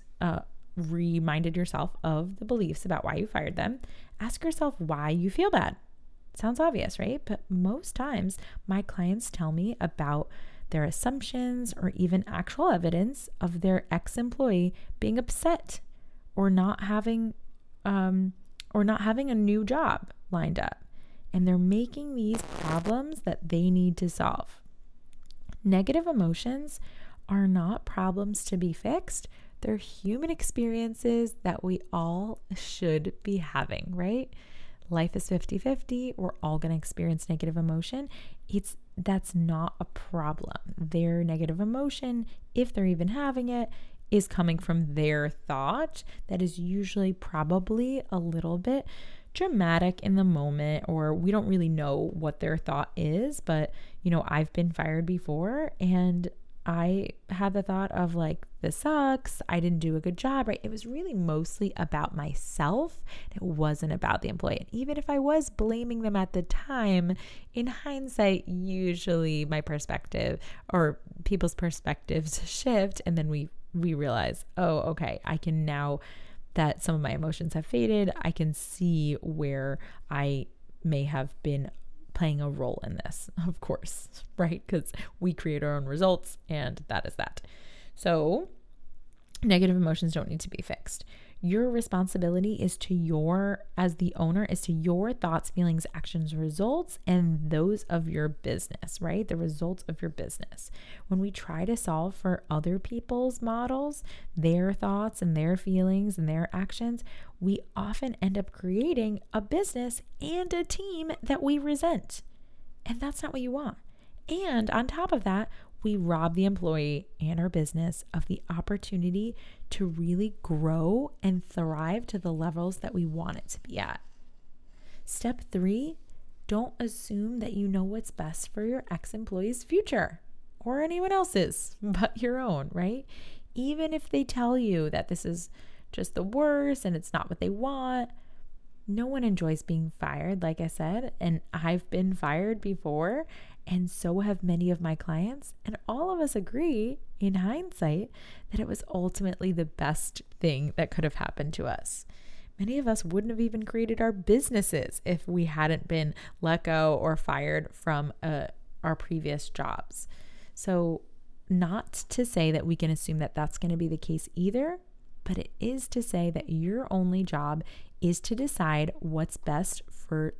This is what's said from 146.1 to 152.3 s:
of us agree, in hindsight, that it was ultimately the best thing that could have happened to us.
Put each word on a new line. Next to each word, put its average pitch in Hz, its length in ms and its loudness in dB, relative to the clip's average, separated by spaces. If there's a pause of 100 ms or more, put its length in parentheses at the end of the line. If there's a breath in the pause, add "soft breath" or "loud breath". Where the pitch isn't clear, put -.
of 359 100 0
us 294 140 2
agree, 240 640 0 (220)
in 196 140 4
hindsight, 196 760 0 (400 loud breath)
that 202 100 0
it - 60 -2
was - 160 -4 (100)
ultimately 185 600 0
the 165 140 0
best - 560 -2 (180)
thing 156 360 2
that 160 140 0
could - 140 0
have 151 120 0
happened - 360 -4
to - 140 -4
us. - 400 -6 (520 loud breath)